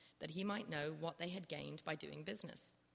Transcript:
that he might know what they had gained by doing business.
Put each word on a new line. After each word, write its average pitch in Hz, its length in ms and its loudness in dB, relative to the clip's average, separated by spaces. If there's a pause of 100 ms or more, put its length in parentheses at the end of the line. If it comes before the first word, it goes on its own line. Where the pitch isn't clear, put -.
(180)
that 156 120 -2
he 175 120 2
might 208 280 2
know 156 280 2
what 165 200 0
they 175 100 0
had 180 180 -2
gained 147 380 -4
by 160 100 4
doing 151 300 -2
business. - 500 -4 (200)